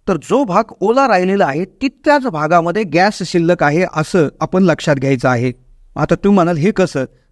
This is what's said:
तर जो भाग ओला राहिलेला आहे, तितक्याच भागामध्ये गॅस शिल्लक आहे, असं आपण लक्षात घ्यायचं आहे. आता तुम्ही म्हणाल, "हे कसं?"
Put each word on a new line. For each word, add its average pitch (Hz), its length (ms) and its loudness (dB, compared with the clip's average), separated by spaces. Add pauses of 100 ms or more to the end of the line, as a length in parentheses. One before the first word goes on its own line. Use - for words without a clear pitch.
तर 180 100 0
जो 214 260 -2
भाग 190 200 0 (180)
ओला 240 260 2
राहिलेला 190 380 2
आहे, 151 200 -4
तितक्याच 285 580 -2
भागामध्ये 170 600 0
गॅस 180 420 0
शिल्लक 170 380 0
आहे, 151 220 2 (100)
असं 156 320 0 (120)
आपण 185 240 0
लक्षात - 320 0
घ्यायचं 135 340 0
आहे. 123 220 -2 (440)
आता 151 200 -2
तुम्ही 202 200 2
म्हणाल, 175 220 2
"हे 170 140 0
कसं?" 156 340 -2 (260)